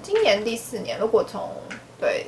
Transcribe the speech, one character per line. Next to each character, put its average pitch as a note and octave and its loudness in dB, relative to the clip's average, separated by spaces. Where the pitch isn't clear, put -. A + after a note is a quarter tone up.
今 G#4+ 2
年 G#3+ 4
第 A#3 0
四 - -8
年， C#3 -6
如 G#3+ 0
果 G#3+ 4
从， E2 -6
对， A#2 0